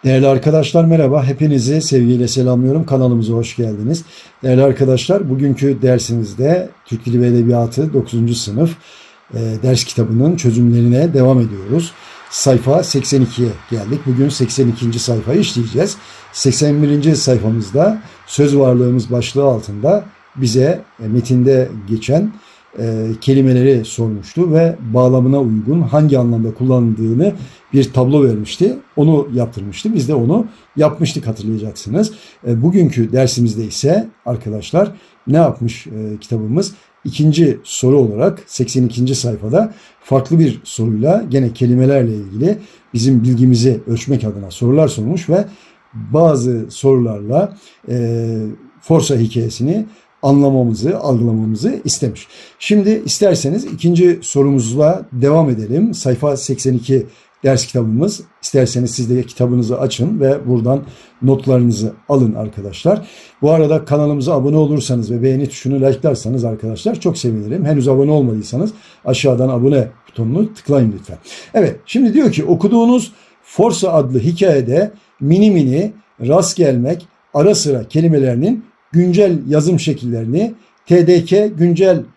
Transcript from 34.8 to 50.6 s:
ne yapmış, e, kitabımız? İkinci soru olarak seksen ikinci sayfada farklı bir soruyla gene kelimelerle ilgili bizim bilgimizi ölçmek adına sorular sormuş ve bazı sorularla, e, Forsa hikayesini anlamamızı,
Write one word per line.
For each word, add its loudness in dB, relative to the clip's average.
ne 0
yapmış, -2
e, -10
kitabımız? -4
İkinci 2
soru 2
olarak 0
seksen -4
ikinci -2
sayfada -2
farklı 0
bir 2
soruyla -2
gene 0
kelimelerle 2
ilgili -4
bizim 2
bilgimizi 4
ölçmek -2
adına -8
sorular 2
sormuş -4
ve 0
bazı 0
sorularla, 0
e, -4
Forsa 0
hikayesini -2
anlamamızı, 2